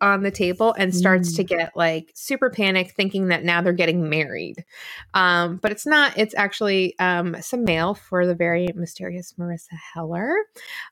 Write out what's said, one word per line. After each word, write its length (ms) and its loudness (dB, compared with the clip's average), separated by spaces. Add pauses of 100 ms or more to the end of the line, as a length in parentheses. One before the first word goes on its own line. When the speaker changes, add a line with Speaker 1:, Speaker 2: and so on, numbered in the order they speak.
Speaker 1:
on 220 4
the 80 0
table 460 0
and 180 0
starts 380 4
Speaker 2:
Mm. 40 -4
Speaker 1:
to 80 0
get, 320 -2
like, 380 0
super 360 -2
panic, 420 0
thinking 360 0
that 160 0
now 180 2
they're 100 2
getting 360 2
married. 560 -4 (500)
Um, 480 2
but 100 0
it's 140 -8
not. 320 4
It's 180 0
actually, 600 0
um, 420 2
some 240 -4
mail 300 2
for 320 0
the 80 2
very 400 0
mysterious 640 -10
Marissa 380 -10 (180)
Heller. 400 -4 (580)